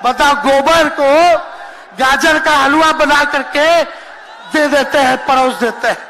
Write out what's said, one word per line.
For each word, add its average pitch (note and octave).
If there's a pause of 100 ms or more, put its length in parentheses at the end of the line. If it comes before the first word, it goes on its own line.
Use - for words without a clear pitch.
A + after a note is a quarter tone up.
बताओ, C#4+
गोबर C#4
को D4+ (600)
गाजर C#4
का D#4
हलवा D4+
बना D4
करके D4 (680)
दे D4+
देते C#4
हैं, C4
परोस C4
देते A#3
हैं। G#3 (120)